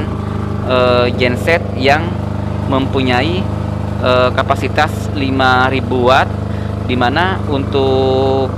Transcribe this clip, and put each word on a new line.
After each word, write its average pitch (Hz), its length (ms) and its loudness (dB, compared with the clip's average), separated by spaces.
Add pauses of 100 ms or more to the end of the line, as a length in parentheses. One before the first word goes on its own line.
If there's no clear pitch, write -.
(720)
eh, 123 360 4 (120)
genset 123 420 0 (160)
yang 139 320 2 (640)
mempunyai, 135 720 0 (560)
eh, 127 320 4
kapasitas 135 800 0
lima 131 560 2
ribu 127 400 0
watt, 143 180 4 (640)
di 123 80 0
mana 151 400 0 (100)
untuk 135 1120 2